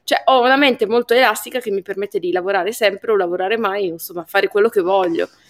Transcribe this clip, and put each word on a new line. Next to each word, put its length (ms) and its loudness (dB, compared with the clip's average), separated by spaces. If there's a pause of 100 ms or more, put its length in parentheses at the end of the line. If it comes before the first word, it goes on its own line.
Cioè, 220 -2
ho 160 6
una 140 4
mente 300 2
molto 280 0
elastica 460 0
che 100 -8
mi 120 -2
permette 360 -6
di 140 -2
lavorare 400 -2
sempre 400 -2
o 40 4
lavorare 400 0
mai, 300 -2
insomma, 400 -10
fare 220 0
quello 200 2
che 140 0
voglio. 460 0 (220)